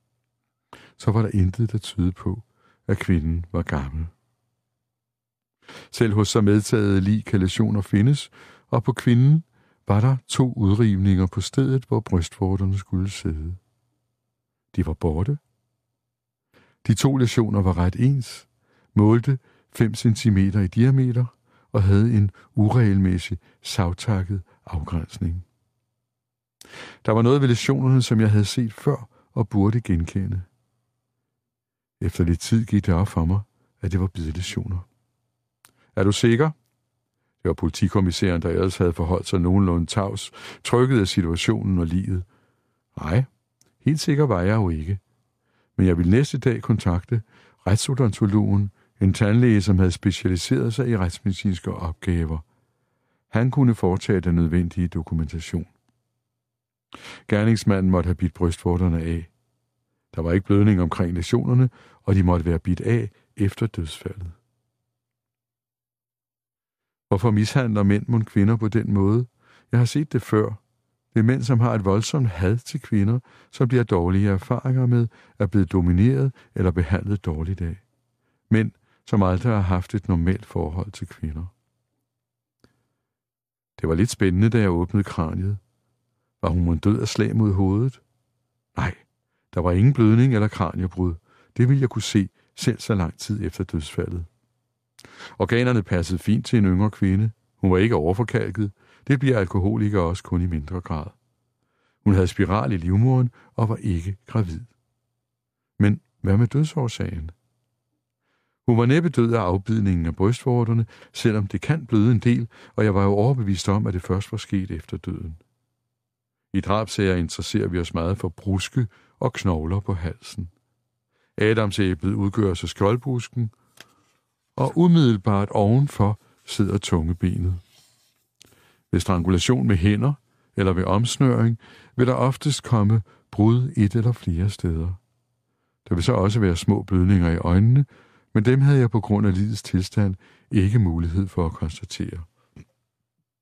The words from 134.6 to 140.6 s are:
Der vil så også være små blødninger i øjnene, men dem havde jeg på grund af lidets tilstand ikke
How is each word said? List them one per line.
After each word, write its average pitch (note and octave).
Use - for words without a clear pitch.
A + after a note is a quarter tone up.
Der -
vil E2+
så B2+
også G2+
være F2+
små -
blødninger F2+
i E2+
øjnene, A2+
men A2
dem C3
havde C#3
jeg A#2+
på A2+
grund G#2
af F#2+
lidets G#2
tilstand F#2+
ikke G#2